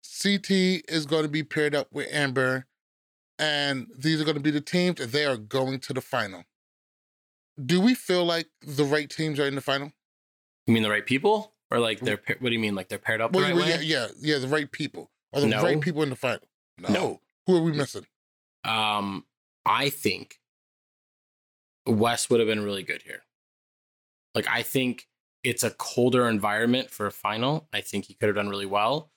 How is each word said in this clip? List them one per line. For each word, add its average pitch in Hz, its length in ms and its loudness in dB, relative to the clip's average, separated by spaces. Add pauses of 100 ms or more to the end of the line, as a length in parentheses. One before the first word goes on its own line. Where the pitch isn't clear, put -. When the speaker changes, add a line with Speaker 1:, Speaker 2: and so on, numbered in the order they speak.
Speaker 1:
C - 340 -2
T 185 500 2
is 156 180 -2
gonna 156 220 0
be 151 160 -2
paired 147 320 0
up 139 160 -2
with 143 200 -6
Amber, 131 540 0 (760)
and 143 480 0 (100)
these 156 240 2
are 156 40 0
gonna 151 140 0
be 147 120 0
the 147 100 0
teams, 180 400 0
and 120 100 -6
they 147 140 2
are 139 120 2
going 131 440 -2
to - 120 -8
the 127 80 -2
final. 98 440 -6 (1200)
Do 165 180 4
we 247 120 6
feel 180 300 0
like 170 240 0 (140)
the 147 240 0
right 147 240 0
teams 156 300 -4
are 143 80 2
in 139 80 -2
the 135 60 -4
final? 139 300 -4 (760)
Speaker 2:
You 113 80 4
mean 113 100 4
the 107 60 0
right 104 160 0
people? 208 480 0 (160)
Or, 113 100 2
like, 113 200 0
they're 113 160 -2
pa-, 113 240 -6
what 123 100 -2
do 117 40 0
you 113 80 0
mean? 104 140 0
Like, 92 120 -6
they're 104 120 -8
paired 113 200 -2
up 113 140 0
Speaker 1:
Well, 185 80 4
Speaker 2:
the 190 120 2
right - 40 2
Speaker 1:
well, 170 80 2
Speaker 2:
way? 165 180 0
Speaker 1:
yeah, 147 240 0 (140)
yeah, 151 140 0
yeah, - 20 0
the 131 100 -2
right 147 240 -2
people. - 400 -8 (220)
Are 147 80 2
the 139 60 4
Speaker 2:
No. 107 160 2
Speaker 1:
right 156 180 2
people 151 220 0
in 143 60 0
the 127 60 -6
final? 120 320 -4 (300)
No. 175 120 -12
Speaker 2:
No. - 320 0 (240)
Speaker 1:
Who 185 120 6
are 165 40 4
we 165 120 2
missing? 139 320 -4 (580)
Speaker 2:
Um, 104 640 0 (400)
I 123 240 2
think 98 500 -6 (1500)
Wes 110 440 0
would 117 100 6
have 113 80 4
been 107 160 0
really 98 200 -4
good - 180 -8
here. - 220 -18 (1120)
Like, 110 120 -2
I 117 160 -2
think 127 440 -2 (360)
it's - 200 -2
a 113 80 0
colder 123 580 2
environment 110 600 0
for - 180 -6
a 98 40 -4
final. 120 640 -2
I 104 80 -4
think - 240 -6
he - 80 -20
could - 140 0
have 101 80 2
done 101 140 0
really 101 160 -4
well. 110 520 0